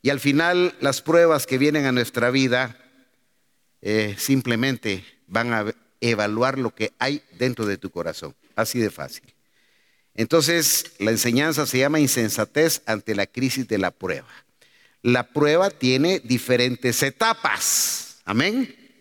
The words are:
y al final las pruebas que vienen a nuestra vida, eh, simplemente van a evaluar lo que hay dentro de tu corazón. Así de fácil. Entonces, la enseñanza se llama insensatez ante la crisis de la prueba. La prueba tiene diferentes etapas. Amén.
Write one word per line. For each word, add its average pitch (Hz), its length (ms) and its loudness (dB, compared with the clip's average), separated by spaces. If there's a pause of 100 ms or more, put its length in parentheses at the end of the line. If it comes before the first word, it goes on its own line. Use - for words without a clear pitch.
y 131 100 0
al 139 100 -2
final 170 600 2
las 135 220 0
pruebas 160 420 4
que 131 140 -2
vienen 147 280 2
a 131 60 0
nuestra 120 380 0
vida, 127 480 0 (1040)
eh, 104 340 -2
simplemente 120 880 -2 (220)
van 117 260 -2
a 110 220 -2 (260)
evaluar 117 560 0
lo 123 160 -4
que 107 280 -6
hay 139 220 -4 (100)
dentro 120 340 -4
de 101 120 -4
tu 95 120 -10
corazón. 80 460 -10 (180)
Así 117 240 -2
de 107 120 0
fácil. - 340 -14 (920)
Entonces, 156 840 0
la 104 120 0
enseñanza 135 560 0
se 127 120 -2
llama 143 200 2
insensatez 131 880 0
ante 110 300 -4
la 98 100 0
crisis 127 400 -4
de 107 120 -2
la 92 120 0
prueba. 85 380 -8 (760)
La 123 220 2
prueba 151 460 2
tiene 143 500 0
diferentes 123 840 0
etapas. - 1200 -2
Amén. 180 500 -2 (260)